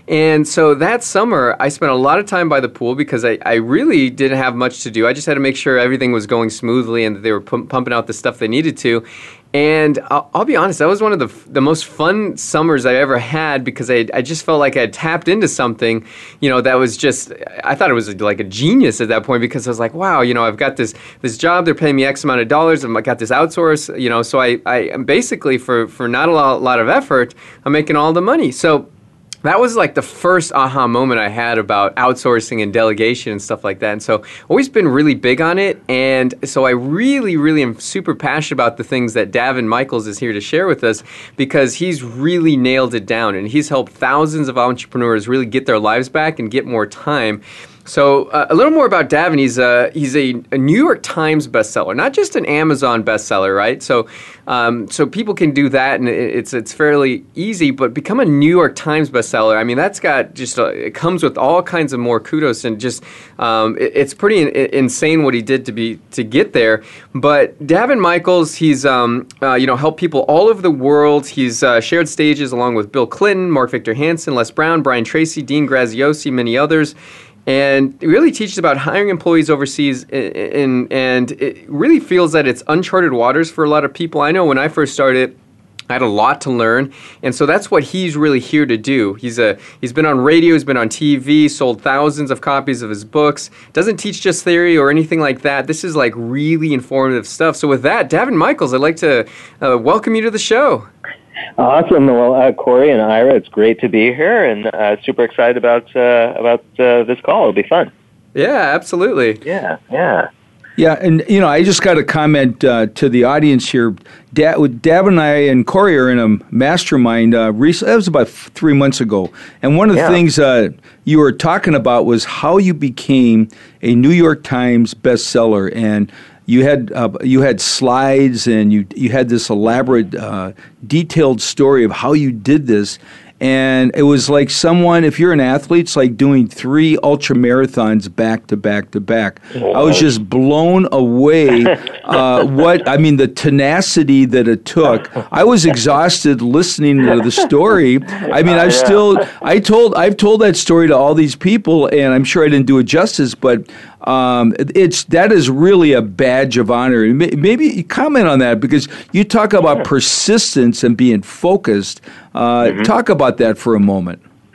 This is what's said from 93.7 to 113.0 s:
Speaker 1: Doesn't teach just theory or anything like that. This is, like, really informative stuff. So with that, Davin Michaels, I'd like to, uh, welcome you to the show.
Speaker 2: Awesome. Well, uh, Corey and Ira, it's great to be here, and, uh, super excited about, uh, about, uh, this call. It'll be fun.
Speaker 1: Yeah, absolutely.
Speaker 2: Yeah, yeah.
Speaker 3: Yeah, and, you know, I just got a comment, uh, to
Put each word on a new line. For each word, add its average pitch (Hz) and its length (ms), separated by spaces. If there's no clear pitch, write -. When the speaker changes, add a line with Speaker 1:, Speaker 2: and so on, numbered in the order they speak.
Speaker 1:
Doesn't 196 240
teach 202 240
just 180 240
theory 175 340
or 139 120
anything 160 320
like 135 220
that. 139 240
This 156 180
is, 165 100
like, 127 220
really 147 560
informative 131 520
stuff. 160 300
So 151 140
with 131 140
that, 170 260
Davin 220 260
Michaels, 160 380
I'd 131 80
like 160 160
to, 131 280
uh, 123 160
welcome 208 380
you 220 80
to 226 80
the 214 60
show. 220 520
Speaker 2:
Awesome. 139 480
Well, 123 260
uh, 131 180
Corey 131 400
and 117 80
Ira, 110 360
it's 107 120
great 107 340
to 127 80
be 110 220
here, 180 320
and, 110 300
uh, 104 300
super 123 200
excited 120 320
about, 120 400
uh, 120 400
about, 117 300
uh, 123 240
this 120 180
call. 185 220
It'll 110 100
be 101 100
fun. 165 280
Speaker 1:
Yeah, 175 400
absolutely. 156 720
Speaker 2:
Yeah, 165 320
yeah. 139 380
Speaker 3:
Yeah, 160 160
and, 160 360
you 196 100
know, 185 80
I 151 160
just - 200
got 180 140
a 147 60
comment, 147 600
uh, 117 240
to 139 200